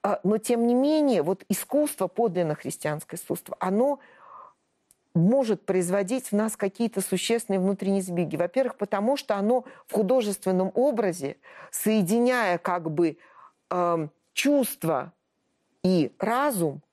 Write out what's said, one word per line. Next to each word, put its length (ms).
А, 200
но 160
тем 280
не 80
менее, 480
вот 260
искусство, 580
подлинно 480
христианское 640
искусство, 440
оно 380
может 500
производить 680
в 40
нас 220
какие-то 440
существенные 600
внутренние 420
сдвиги. 340
Во-первых, 400
потому 400
что 200
оно 280
в 80
художественном 800
образе 640
соединяя 880
как 320
бы, 260
эм, 400
чувство 760
и 360
разум 640